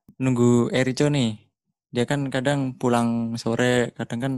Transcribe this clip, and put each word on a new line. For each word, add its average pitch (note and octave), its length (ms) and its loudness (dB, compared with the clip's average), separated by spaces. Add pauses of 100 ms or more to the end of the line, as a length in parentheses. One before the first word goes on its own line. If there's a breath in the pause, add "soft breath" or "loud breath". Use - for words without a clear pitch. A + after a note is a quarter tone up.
(160)
nunggu A#2+ 560 2
Erico C3 360 0
nih, B2+ 280 0 (540)
dia A#2+ 160 -2
kan C#3+ 220 -2
kadang C3+ 460 -2
pulang A#2 640 0
sore, A#2+ 580 0
kadang A#2 260 -8
kan C3+ 180 -4